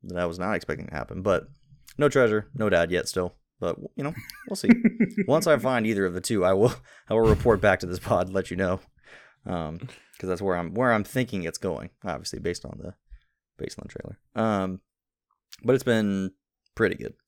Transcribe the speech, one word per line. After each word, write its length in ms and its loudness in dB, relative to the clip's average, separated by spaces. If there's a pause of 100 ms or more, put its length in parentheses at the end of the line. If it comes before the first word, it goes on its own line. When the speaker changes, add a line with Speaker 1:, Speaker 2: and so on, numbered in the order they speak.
Speaker 1:
that 160 -8
I 80 0
was 120 -6
not 140 -2
expecting 340 -6
to 60 -12
happen, 300 -8
but 240 2 (500)
no 120 4
Treasure, 460 4
no 140 0
Dad 220 4
yet 160 0
still, 280 -4 (240)
but, 180 -2 (180)
you 80 -6
know, 100 -6 (340)
we'll 80 -8
see. 140 2 (280)
Speaker 2:
<laughs> 300 -2
Speaker 1:
Once 200 2
I 100 6
find 280 0
either 200 2
of 80 -2
the 80 -6
two, 220 0
I 100 4
will, 200 4 (360)
I 40 -2
will 160 4
report 320 4
back 200 4
to 40 -6
this 140 -6
pod 280 0
and 80 -6
let 160 -2
you 60 -6
know, 220 0 (680)
um, 340 -6 (400)
'cause 100 -6
that's 120 -2
where 160 0
I'm, 160 -4
where 180 2
I'm 120 2
thinking 400 -4
it's 140 -6
going, 320 -6 (140)
obviously, 360 -8
based 260 -6
on 160 -12
the, 120 -12 (640)
based 220 -10
on 80 -14
the 60 -18
trailer. 260 -14 (160)
Um, 460 0 (800)
but 120 4
it's 80 0
been 480 0 (440)
pretty 200 2
good. 180 -10 (140)